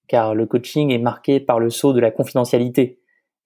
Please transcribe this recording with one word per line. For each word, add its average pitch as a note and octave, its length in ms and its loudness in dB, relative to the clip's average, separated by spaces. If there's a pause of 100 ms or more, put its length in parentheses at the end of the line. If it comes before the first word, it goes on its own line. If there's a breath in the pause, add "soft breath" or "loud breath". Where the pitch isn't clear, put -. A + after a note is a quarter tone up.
car A2 280 0
le A2+ 100 0
coaching C3+ 460 -2
est A#2+ 80 0
marqué A#2+ 400 -2
par B2+ 200 0
le A#2 120 0
sceau C#3 220 2
de B2 60 2
la A2+ 120 2
confidentialité B2 920 -2 (440)